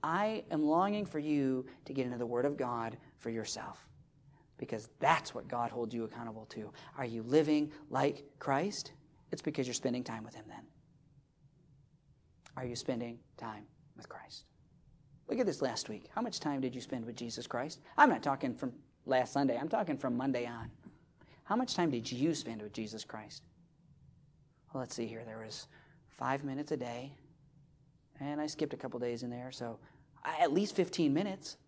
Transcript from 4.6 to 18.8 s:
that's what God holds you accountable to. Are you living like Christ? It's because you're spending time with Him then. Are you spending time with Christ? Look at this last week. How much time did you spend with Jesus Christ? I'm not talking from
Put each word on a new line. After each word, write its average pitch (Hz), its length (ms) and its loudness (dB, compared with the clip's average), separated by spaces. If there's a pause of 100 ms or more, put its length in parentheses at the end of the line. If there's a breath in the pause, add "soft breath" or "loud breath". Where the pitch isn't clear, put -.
that's 156 360 4
what 117 140 -8
God 120 220 0
holds 120 240 -4
you 117 100 0
accountable 110 420 -8
to. 107 240 -10 (280 loud breath)
Are 131 80 -2
you 113 160 -4
living 151 500 6 (160 loud breath)
like 139 360 2 (140)
Christ? 147 540 0 (380)
It's - 120 -4
because 143 240 0
you're 123 80 -4
spending 123 280 -2
time 110 220 -6
with - 100 -14
Him - 140 -16
then. - 140 -14 (1900)
Are 131 80 -6
you 120 100 -4
spending 117 440 -4 (180)
time 107 280 -8 (300)
with - 140 -18
Christ? - 360 -14 (840)
Look 226 100 0
at 254 60 4
this 165 160 0
last 123 300 -2
week. 104 240 -10
How 220 80 -2
much 226 180 -4
time 143 220 0
did 127 120 -2
you 127 60 -6
spend 117 240 -6
with 117 100 -8
Jesus 120 320 -6
Christ? 131 360 -4 (160 loud breath)
I'm 285 100 12
not 143 140 4
talking 135 320 0
from 123 180 -4 (320)